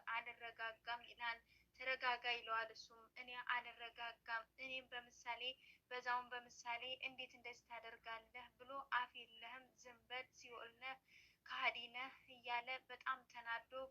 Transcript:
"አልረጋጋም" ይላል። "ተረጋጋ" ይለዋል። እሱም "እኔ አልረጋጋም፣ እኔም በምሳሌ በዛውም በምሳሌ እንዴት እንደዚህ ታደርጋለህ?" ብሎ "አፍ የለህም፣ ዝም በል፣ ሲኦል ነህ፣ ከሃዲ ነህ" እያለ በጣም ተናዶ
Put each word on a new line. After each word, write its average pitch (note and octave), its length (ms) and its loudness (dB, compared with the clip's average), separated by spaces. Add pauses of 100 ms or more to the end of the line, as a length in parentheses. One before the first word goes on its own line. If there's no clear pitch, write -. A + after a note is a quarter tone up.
"አልረጋጋም" A#3 960 -6
ይላል። A#3 360 -4 (400)
"ተረጋጋ" B3+ 500 2
ይለዋል። A3+ 400 0
እሱም A3+ 320 -16 (140)
"እኔ B3+ 140 -10 (180)
አልረጋጋም፣ A#3 960 -4 (120)
እኔም C4 300 -6
በምሳሌ A#3+ 540 -6 (460)
በዛውም B3 400 0
በምሳሌ A#3+ 560 -6 (200)
እንዴት C4 300 -8
እንደዚህ A#3+ 320 -12
ታደርጋለህ?" A3+ 880 -10
ብሎ B3 180 -14 (200)
"አፍ - 240 12
የለህም፣ A#3 500 -10 (100)
ዝም A#3+ 280 -16
በል፣ B3+ 280 -2
ሲኦል A#3 460 -12
ነህ፣ C4 200 -6 (480)
ከሃዲ B3+ 320 2 (120)
ነህ" B3+ 240 -6 (160)
እያለ A#3+ 400 -2 (160)
በጣም B3+ 420 -2
ተናዶ A#3 440 -6 (200)